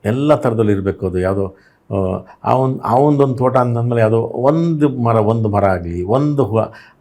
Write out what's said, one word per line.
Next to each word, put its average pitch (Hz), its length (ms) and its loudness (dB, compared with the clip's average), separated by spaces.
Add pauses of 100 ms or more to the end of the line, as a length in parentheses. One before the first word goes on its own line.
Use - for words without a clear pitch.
ಎಲ್ಲ 139 300 2
ಥರದಲ್ಲೂ 113 360 0
ಇರ್ಬೇಕು. 98 340 -2
ಅದು 92 140 -4
ಯಾವುದೋ, 95 360 -2 (360)
ಆ, 95 340 -4 (180)
ಅವನ್, 131 400 0
ಅವನ್ದೊಂದು 135 520 2
ತೋಟ 127 220 0
ಅಂದಂದ್ಮೇಲೆ 120 440 0
ಯಾವುದೋ 110 200 2
ಒಂದು 151 680 0
ಮರ, 117 260 0
ಒಂದು 110 340 2
ಮರ 101 160 2
ಆಗ್ಲಿ, 87 380 -2
ಒಂದು 139 400 0
ಹೂವ, 110 280 -2 (300)